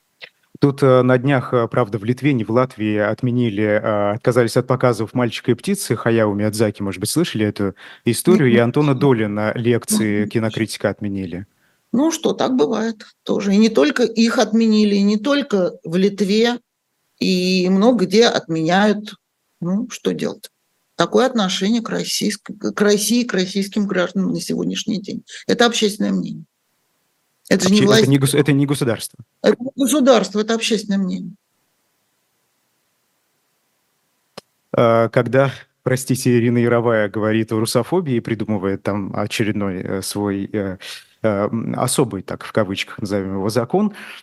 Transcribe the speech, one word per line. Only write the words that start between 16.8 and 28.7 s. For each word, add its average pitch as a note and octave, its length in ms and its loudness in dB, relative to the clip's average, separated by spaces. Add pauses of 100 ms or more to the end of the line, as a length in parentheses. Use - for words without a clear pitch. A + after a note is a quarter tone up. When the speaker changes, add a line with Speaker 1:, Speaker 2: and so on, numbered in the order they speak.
Speaker 2:
и F#3 500 0
много F#3+ 380 4
где G#3+ 200 4
отменяют. F#3+ 880 0 (440)
Ну, G3 300 -4
что - 240 -6
делать? - 340 -8 (460)
Такое G3 320 2
отношение A3 560 0
к - 80 -8
российск-, F3 600 -6 (200)
к - 80 -2
России, G#3 440 2
к B3 100 -8
российским G3 540 -2
гражданам F#3 440 -2
на E3+ 80 -4
сегодняшний F3+ 600 -4
день. - 240 -10 (240)
Это G3 180 2
общественное G#3 460 -2
мнение. E3 320 -6 (1080)
Это F#3+ 160 2
же F#3+ 60 4
не G#3 60 6
Speaker 1:
Обще-, - 40 4
это - 20 4
Speaker 2:
власть. G#3+ 220 6
Speaker 1:
не C#3 100 6
гос-, C#3 160 2
это D3 180 4
не C#3 140 2
государство. C3 520 -2 (240)